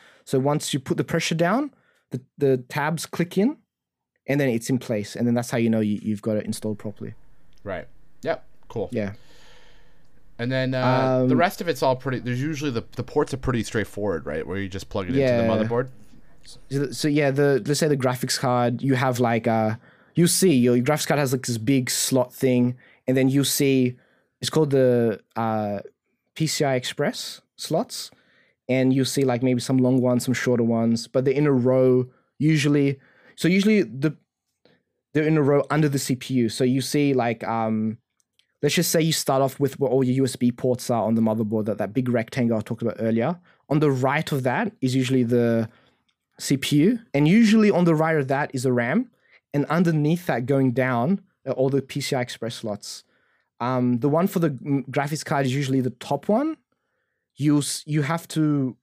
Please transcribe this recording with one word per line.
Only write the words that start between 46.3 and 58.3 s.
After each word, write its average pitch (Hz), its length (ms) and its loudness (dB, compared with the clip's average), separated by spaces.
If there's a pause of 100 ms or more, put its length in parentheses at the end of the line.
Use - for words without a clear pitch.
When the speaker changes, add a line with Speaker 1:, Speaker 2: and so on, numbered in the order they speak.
Speaker 1:
C - 180 0
P 147 200 0
U, 202 220 4 (140)
and 143 140 2
usually 214 440 6
on 175 140 2
the 165 100 4
right 160 220 2
of 135 120 0
that 143 240 -2
is 127 100 -4
the 131 100 2
ram, 131 360 0 (440)
and 143 120 0
underneath 165 600 0
that 135 180 -2
going 135 260 2
down 131 500 0 (240)
are 131 80 -4
all 135 160 0
the 135 120 0
P 135 180 -8
C 139 160 -4
I 123 60 0
Express 117 340 -8
slots. - 480 -10 (560)
Um, 123 400 0
the 143 100 2
one 165 160 2
for 196 140 -2
the, 165 100 2
mm, 139 400 -4
graphics 143 340 -4
card 139 220 0
is 127 80 0
usually 131 280 0
the 123 100 -2
top - 360 -6
one. 285 300 0 (800)
You 147 240 2
s-, - 260 -6
you 151 160 0
have 165 280 -2
to 147 540 0